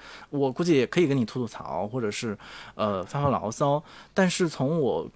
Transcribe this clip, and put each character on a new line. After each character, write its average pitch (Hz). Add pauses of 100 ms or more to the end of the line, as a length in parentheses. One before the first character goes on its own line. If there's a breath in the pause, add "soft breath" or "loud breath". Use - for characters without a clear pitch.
(300 loud breath)
我 139
估 127
计 175
也 123
可 -
以 165
跟 139
你 123
吐 127
吐 120
槽， 90
或 127
者 110
是， 104 (380 loud breath)
呃， 101
发 143
发 143
牢 101
骚。 147 (320 loud breath)
但 185
是 170
从 156
我 92